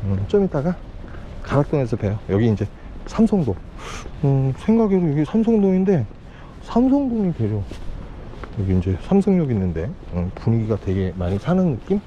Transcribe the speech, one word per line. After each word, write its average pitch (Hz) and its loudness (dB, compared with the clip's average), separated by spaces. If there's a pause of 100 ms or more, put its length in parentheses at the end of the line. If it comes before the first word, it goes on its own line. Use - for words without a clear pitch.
음, 98 0
좀 202 4
이따가 170 0 (680)
가락동에서 131 2
봬요. 104 0 (120)
여기 110 4
이제 101 0 (400)
삼성동. 185 2 (680)
음, 135 4
생각외로 196 4
여기 147 2
삼성동인데, 196 4 (580)
삼성동이 247 2
되려 107 0 (960)
여기 95 2
이제 92 0
삼성역 190 2
있는데, 92 -2 (240)
음, 87 -2
분위기가 113 0
되게 95 -2
많이 90 -2
사는 175 2
느낌? 202 -2